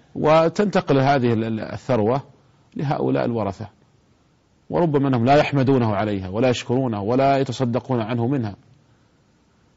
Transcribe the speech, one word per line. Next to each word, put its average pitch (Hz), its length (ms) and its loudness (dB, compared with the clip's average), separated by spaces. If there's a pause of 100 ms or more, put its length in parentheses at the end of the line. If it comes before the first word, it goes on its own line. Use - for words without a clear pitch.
(140)
وتنتقل 165 840 2
هذه 131 340 2
ال-، 110 120 0
ال-، 113 160 -4
الثروة 113 640 -2 (540)
لهؤلاء 135 480 -2
الورثة، 104 440 -6 (1000)
وربما 147 380 0
أنهم 123 160 0
لا 139 120 6
يحمدونه 131 580 2
عليها 98 340 -4
ولا 117 200 0
يشكرونه 120 540 -2
ولا 135 360 2
يتصدقون 123 600 -2
عنه 117 260 -4
منها، 117 300 -4 (1200)